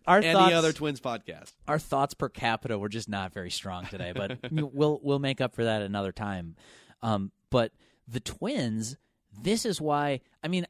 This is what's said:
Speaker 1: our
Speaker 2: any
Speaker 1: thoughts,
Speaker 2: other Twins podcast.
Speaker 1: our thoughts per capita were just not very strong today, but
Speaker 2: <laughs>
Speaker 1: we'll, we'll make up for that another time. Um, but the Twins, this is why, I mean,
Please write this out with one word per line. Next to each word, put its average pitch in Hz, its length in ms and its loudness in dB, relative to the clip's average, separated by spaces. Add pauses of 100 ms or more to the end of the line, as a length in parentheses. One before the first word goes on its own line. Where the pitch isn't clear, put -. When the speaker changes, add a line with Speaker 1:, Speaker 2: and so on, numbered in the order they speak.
Speaker 1:
our 185 140 6
Speaker 2:
any 165 140 4
Speaker 1:
thoughts, 190 200 8
Speaker 2:
other 160 180 4
Twins 143 300 -4
podcast. 104 500 -8 (160)
Speaker 1:
our 151 120 2
thoughts 139 340 0
per - 160 -4
capita 113 480 -2
were 101 120 -4
just 107 200 -8
not 98 240 -4
very 90 160 -8
strong 90 380 -8
today, 90 280 -8
but 104 280 -4
Speaker 2:
<laughs> 123 80 -6
Speaker 1:
we'll, 151 500 2
we'll 139 160 2
make 135 240 0
up 127 140 -2
for 117 80 0
that 110 180 2
another 98 300 -2
time. 92 460 -6 (440)
Um, 104 300 0 (180)
but 117 220 4 (360)
the 117 120 -6
Twins, 123 800 -4 (440)
this 208 240 0
is 185 160 -2
why, 147 400 0 (220)
I 156 40 -4
mean, 175 220 0